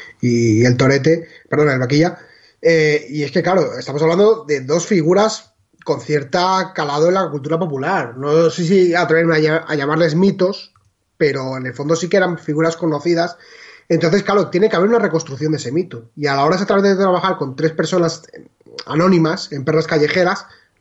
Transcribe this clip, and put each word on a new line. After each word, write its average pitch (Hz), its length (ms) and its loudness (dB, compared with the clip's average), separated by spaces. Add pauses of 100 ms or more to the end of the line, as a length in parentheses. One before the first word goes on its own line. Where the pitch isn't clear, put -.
(200)
y 117 460 2
El 123 100 2
Torete, 139 500 2 (220)
perdón, 151 220 2
El 131 80 -2
Vaquilla. 147 400 0 (420)
Eh, 156 480 2
y 147 140 -6
es 135 80 -6
que, 170 120 0
claro, 170 360 0
estamos 135 240 -6
hablando 208 440 2
de 143 140 -2
dos 156 260 -2
figuras 190 640 0 (360)
con 139 160 -4
cierta 180 760 -2
calado 151 320 0
en 180 60 2
la 190 140 0
cultura 147 300 -4
popular. 143 580 -4
No 151 340 2
sé 175 140 -4
si 175 300 4
atreverme 165 400 2
a 156 60 2
lla-, 156 260 0
a 156 80 -4
llamarles 151 400 0
mitos, 185 580 0 (440)
pero 135 400 -2
en 127 100 -8
el 123 80 -8
fondo 151 220 -2
sí 170 120 -6
que 196 100 2
eran 180 200 0
figuras 160 380 -2
conocidas. 165 600 -2 (520)
Entonces, 170 340 2
claro, 196 260 0
tiene 196 200 2
que 208 80 0
haber 185 120 2
una 233 120 4
reconstrucción 156 500 -2
de 151 80 -2
ese 120 140 -8
mito. 165 420 -6
Y 143 140 -4
a 139 80 0
la 139 80 2
hora 160 100 2
exactamente 196 360 2
de 196 40 4
trabajar 185 420 0
con 135 200 -8
tres 156 160 -2
personas 170 500 -2 (640)
anónimas 160 640 0
en 139 140 -10
Perras 156 240 0
Callejeras, 175 580 0 (340)